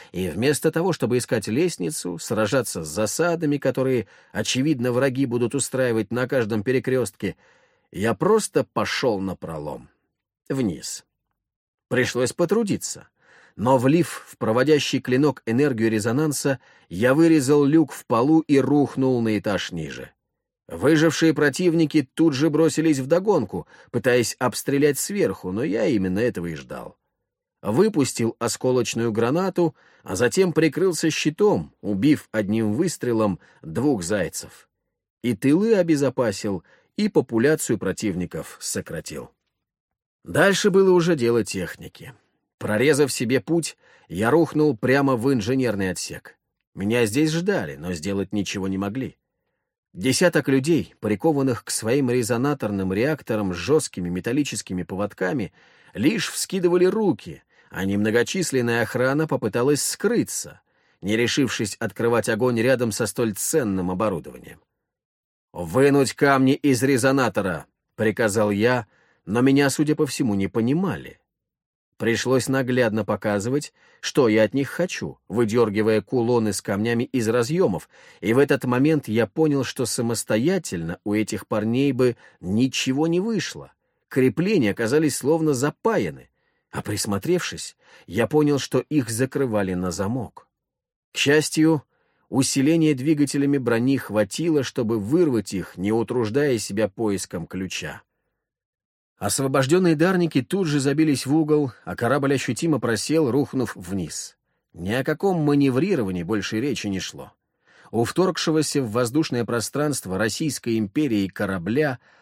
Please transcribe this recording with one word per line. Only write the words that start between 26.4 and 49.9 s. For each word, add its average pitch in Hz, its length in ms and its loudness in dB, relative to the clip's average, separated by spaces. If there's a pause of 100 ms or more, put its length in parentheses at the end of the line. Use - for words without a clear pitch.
и 82 80 -6
ждал. 64 420 -14 (640)
Выпустил 131 800 0
осколочную 117 720 0
гранату, 160 640 0 (300)
а 95 120 -6
затем 165 360 2
прикрылся 160 580 0
щитом, 151 720 0
убив 107 500 0
одним 107 420 0
выстрелом 117 680 0 (220)
двух 110 420 -2
зайцев. 87 640 -6 (540)
И 120 120 0
тылы 190 400 2
обезопасил — 131 880 0 (340)
и 208 120 0
популяцию 131 720 2
противников 90 800 -6
сократил. 78 720 -10 (920)
Дальше 185 460 2
было 190 220 6
уже 175 240 4
дело 117 280 2
техники. 82 720 -10 (460)
Прорезав 131 500 2
себе 123 300 0
путь, - 380 -2 (300)
я 110 220 0
рухнул 151 460 4
прямо 135 400 2
в 123 160 0
инженерный 110 580 0
отсек. - 460 -12 (380)
Меня 113 320 0
здесь 147 260 0
ждали, 160 440 -4
но 85 180 -8
сделать 98 400 -4
ничего 98 340 -4
не 95 80 -4
могли. 101 400 -6 (800)